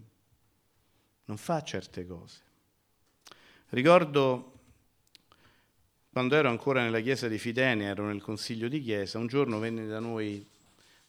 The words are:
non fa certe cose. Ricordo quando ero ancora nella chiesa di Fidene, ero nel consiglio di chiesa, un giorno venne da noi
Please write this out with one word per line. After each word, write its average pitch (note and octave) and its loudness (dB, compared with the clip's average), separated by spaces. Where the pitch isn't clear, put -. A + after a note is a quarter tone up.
non G#2 -8
fa D#3+ -4
certe - -10
cose. F2 -16
Ricordo C#3 4
quando B2+ 0
ero D3+ 6
ancora B2 2
nella A2+ 2
chiesa A#2+ -2
di G#2+ -2
Fidene, A#2 2
ero G2+ -4
nel G#2 -4
consiglio A2+ -6
di D3+ -4
chiesa, G#2+ -4
un A#2+ -4
giorno B2 0
venne A2+ -4
da A2 -6
noi G#2+ -6